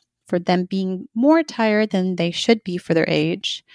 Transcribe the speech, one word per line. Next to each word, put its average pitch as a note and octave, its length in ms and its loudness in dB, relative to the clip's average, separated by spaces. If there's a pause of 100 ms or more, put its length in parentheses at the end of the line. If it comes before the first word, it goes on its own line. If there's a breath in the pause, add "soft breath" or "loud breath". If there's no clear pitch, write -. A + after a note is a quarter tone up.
(280)
for F3+ 100 0
them F3+ 280 0
being F#3 500 -6
more D4 260 4
tired G#3+ 500 0
than F#3 260 0
they E3+ 120 -2
should A3+ 360 0
be F3 120 -6
for - 160 -4
their E3 140 4
age, D#3+ 560 -2 (120 loud breath)